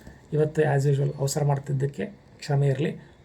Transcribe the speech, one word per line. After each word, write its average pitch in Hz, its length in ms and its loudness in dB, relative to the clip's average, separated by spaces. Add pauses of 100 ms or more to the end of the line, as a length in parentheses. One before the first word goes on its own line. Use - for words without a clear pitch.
(320)
ಇವತ್ತು 156 300 2
as 139 300 2
usual 143 260 0
ಅವಸರ 139 260 0
ಮಾಡ್ತಿದ್ದಕ್ಕೆ 143 640 -2 (320)
ಕ್ಷಮೆ 143 280 0
ಇರಲಿ. 139 300 0 (280)